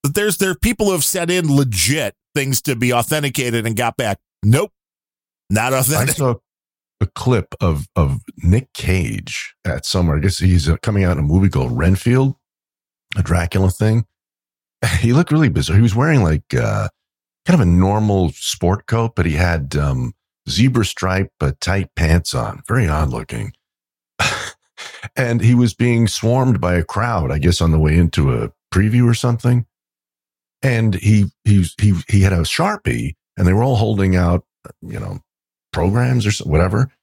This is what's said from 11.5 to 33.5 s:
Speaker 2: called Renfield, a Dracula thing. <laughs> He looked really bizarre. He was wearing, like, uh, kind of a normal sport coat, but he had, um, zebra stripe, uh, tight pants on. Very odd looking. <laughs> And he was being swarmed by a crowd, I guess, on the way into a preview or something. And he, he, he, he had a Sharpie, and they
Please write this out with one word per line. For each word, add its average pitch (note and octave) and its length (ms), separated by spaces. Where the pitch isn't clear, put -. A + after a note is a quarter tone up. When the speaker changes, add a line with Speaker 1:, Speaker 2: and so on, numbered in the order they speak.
Speaker 2:
called B1 260
Renfield, A#2+ 580
a G2+ 60
Dracula F2 480
thing. A2 360
<laughs> F2 180
He A#2 120
looked D#3+ 200
really D3+ 180
bizarre. D#2 260
He G#2+ 60
was G#2 120
wearing, C#3 280
like, D#2 320
uh, G2 340
kind F3 100
of D#3 60
a F2 100
normal F#2+ 640
sport - 540
coat, A#2 280
but E2 120
he E2 60
had, D#2 440
um, C2 380
zebra A#2+ 380
stripe, F#2+ 440
uh, C#2 200
tight F#2+ 340
pants E2 400
on. - 320
Very A2+ 220
odd D2+ 220
looking. A#1 420
<laughs> - 140
And A#2+ 240
he A#2 140
was A#2+ 200
being A#2 340
swarmed A#2+ 520
by F2 140
a E2+ 100
crowd, G2+ 460
I D2 80
guess, F2 220
on E2 100
the D#2 80
way D#2 180
into D#2 360
a A1+ 180
preview A2+ 360
or A#2 60
something. A#2+ 520
And A2+ 320
he, G#2 320
he, G2+ 200
he, G2+ 140
he G2+ 140
had G2 100
a E2+ 100
Sharpie, D#2 720
and F2 100
they F#2 60